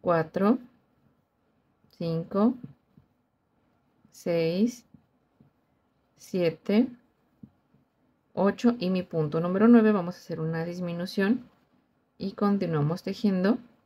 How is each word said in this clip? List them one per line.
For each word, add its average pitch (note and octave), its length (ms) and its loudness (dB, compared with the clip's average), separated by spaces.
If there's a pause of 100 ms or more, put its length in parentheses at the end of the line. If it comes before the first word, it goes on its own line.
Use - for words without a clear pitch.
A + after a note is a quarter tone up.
cuatro, F#3 580 0 (1300)
cinco, F3 680 -2 (1600)
seis, F3 760 -2 (1300)
siete, G3 720 0 (1400)
ocho G3+ 460 0
y F3+ 120 -4
mi F#3 120 -2
punto D#3 380 -4
número F#3 260 2
nueve. A3+ 260 8
Vamos F3+ 240 -2
a - 20 -20
hacer E3 220 -10
una E3 240 -4
disminución F3+ 840 -4 (680)
y G3 160 -8
continuamos F3 720 -2
tejiendo F#3+ 560 0 (280)